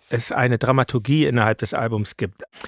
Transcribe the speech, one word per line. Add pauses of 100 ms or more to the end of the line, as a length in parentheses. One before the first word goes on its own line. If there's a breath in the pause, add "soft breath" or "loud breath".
(120)
es
eine
Dramaturgie
innerhalb
des
Albums
gibt. (240 loud breath)